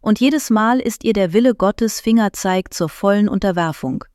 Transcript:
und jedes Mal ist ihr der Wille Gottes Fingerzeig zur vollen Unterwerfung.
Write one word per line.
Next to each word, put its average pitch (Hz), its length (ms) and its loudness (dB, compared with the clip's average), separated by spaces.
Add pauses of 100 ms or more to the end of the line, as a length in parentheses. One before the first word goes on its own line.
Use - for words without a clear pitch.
und 214 200 0
jedes 285 280 0
Mal 226 320 2
ist - 240 -6
ihr 220 80 0
der 190 220 0
Wille 233 200 4
Gottes 208 460 -2
Fingerzeig 196 720 0
zur 165 160 -4
vollen 202 400 0
Unterwerfung. 170 760 -4 (100)